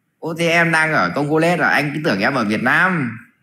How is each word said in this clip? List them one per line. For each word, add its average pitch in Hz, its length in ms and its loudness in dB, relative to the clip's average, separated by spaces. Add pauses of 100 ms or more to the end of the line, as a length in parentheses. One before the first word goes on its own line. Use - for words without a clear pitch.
(180)
Ô, 160 140 -6
thế 165 160 0
em 165 220 2
đang 156 220 0
ở 92 220 0
Congolese 156 480 0
à? 110 60 2
Anh 139 240 0
cứ 151 100 -6
tưởng 113 160 0
em 120 140 0
ở 127 100 0
Việt 104 200 -2
Nam. 147 560 0 (240)